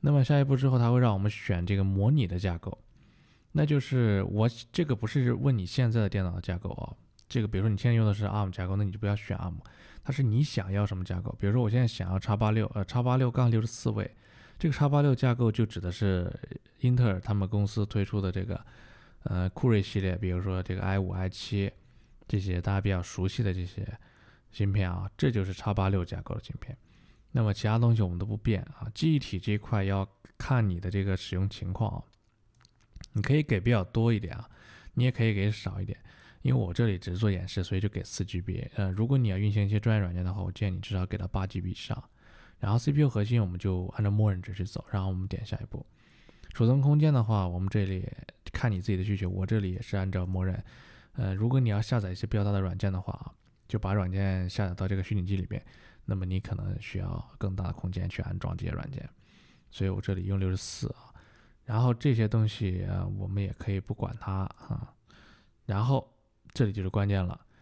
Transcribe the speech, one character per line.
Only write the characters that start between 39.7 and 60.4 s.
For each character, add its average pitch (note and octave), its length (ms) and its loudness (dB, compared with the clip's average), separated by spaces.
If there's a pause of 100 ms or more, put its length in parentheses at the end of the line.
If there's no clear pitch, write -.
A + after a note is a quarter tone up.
些 G#2 100 2
专 A2 160 2
业 G#2+ 60 2
软 F2 120 -2
件 F2+ 80 -2
的 F#2 120 -2
话， G2+ 80 -4
我 F#2 100 -4
建 G2+ 180 -2
议 F#2 40 -4
你 F#2 80 -6
至 G2+ 120 -6
少 F#2 120 0
给 F#2+ 100 -4
到 F#2+ 100 -4
八 F#2+ 200 -4
G F#2+ 120 -6
B F#2 120 -4
以 - 40 -4
上。 - 300 -8 (540)
然 G2+ 120 -2
后 G#2+ 60 4
C B2+ 160 2
P C#3+ 80 4
U D3+ 80 6
核 A2 160 0
心 A#2 160 2
我 G2+ 60 2
们 F2+ 120 -4
就 F#2 280 0 (100)
按 G#2+ 80 0
照 G2+ 60 4
默 G#2 200 4
认 F#2 120 -2
值 G2 100 -10
去 F#2 100 -6
走， - 280 -6
然 G2 120 -2
后 F#2+ 60 -2
我 F#2+ 60 -2
们 F#2+ 120 -4
点 G2+ 200 -6
下 G#2 100 -6
一 - 80 -8
步。 - 220 -12 (640)
储 A#2 160 2
存 C3+ 160 6
空 D3 160 6
间 D3+ 160 6
的 A#2+ 100 4
话， G#2 240 2
我 F2 100 -4
们 F#2+ 120 -2
这 G2+ 160 2
里 F#2+ 200 -4 (460)
看 - 180 0
你 G2 80 0
自 G2 140 -2
己 F#2 60 2
的 F#2 40 0
需 G2+ 140 0
求， F#2 140 -2
我 F#2+ 160 -2
这 A2 120 2
里 F#2+ 140 -2
也 F2+ 80 -6
是 - 160 -6
按 F#2+ 160 -2
照 F2+ 140 -2
默 F#2 180 -2
认。 F#2 180 -2 (520)
呃， G2 200 -2
如 G#2+ 140 0
果 C3 100 4
你 A#2+ 120 4
要 G#2 100 2
下 A#2+ 180 0
载 F#2+ 140 -2
一 - 20 -4
些 G2+ 120 -6
比 A2 100 -2
较 G2+ 80 2
大 G2+ 80 2
的 G2 80 2
软 F#2 160 -2
件 F#2+ 160 0
的 F2+ 80 -2
话 - 140 -6
啊， - 180 -12 (340)
就 - 120 -2
把 G2 160 0
软 F#2 180 0
件 F#2+ 380 0
下 G2 180 -2
载 F2+ 60 -4
到 F#2+ 120 -2
这 G2 80 0
个 F#2+ 80 0
虚 G#2+ 120 -2
拟 F#2+ 100 0
机 G2 100 -2
里 F#2+ 120 -2
边， - 180 -6 (400)
那 G#2 100 -2
么 F#2 100 -4
你 F#2 160 -2
可 - 140 -6
能 F#2+ 260 -4
需 - 180 -8
要 F2 400 -6
更 F#2+ 160 -2
大 F#2+ 120 -4
的 F2 60 -4
空 - 180 -6
间 F#2 180 -4
去 - 140 -6
安 F#2 160 -6
装 F2 180 -4
这 F2+ 100 -8
些 E2 60 -4
软 - 180 -8
件， - 180 -10 (600)
所 - 160 -2
以 F#2+ 40 2
我 F#2+ 100 -2
这 G2 140 -2
里 F#2 100 -4
用 F#2+ 140 0
六 F#2+ 120 0